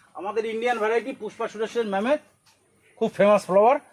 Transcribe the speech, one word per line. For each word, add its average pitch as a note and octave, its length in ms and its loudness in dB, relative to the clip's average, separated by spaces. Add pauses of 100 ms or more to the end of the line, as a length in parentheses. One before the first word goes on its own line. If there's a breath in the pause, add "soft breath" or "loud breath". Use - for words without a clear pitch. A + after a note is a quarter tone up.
(140 soft breath)
আমাদের G#3 300 -6
ইন্ডিয়ান A3+ 340 -4
ভ্যারাইটি, A3 340 -2
পুষ্পা G#3+ 360 -8
সুরেশের G#3 380 -6
ম্যামের G#3+ 320 -2 (800)
খুব A3+ 140 -2
ফেমাস G3+ 340 4
ফ্লাওয়ার G#3+ 320 4 (160)